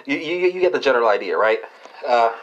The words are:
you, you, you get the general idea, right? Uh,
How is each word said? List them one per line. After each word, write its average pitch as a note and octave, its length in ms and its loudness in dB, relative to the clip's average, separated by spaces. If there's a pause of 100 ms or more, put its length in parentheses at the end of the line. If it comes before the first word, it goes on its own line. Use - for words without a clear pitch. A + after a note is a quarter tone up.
you, C#3+ 140 -4
you, F3 300 -2
you F#3 120 -2
get F3+ 120 2
the C#3+ 80 -2
general A#2+ 280 2
idea, G2 300 0
right? A2 220 2 (460)
Uh, A#2+ 260 2 (100)